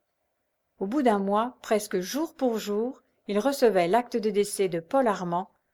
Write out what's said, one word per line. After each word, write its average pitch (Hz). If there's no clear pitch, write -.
Au 196
bout 262
d'un 214
mois, 208
presque 208
jour 285
pour 233
jour, 208
il 202
recevait 208
l'acte 240
de 214
décès 202
de 165
Paul 262
Armand, 185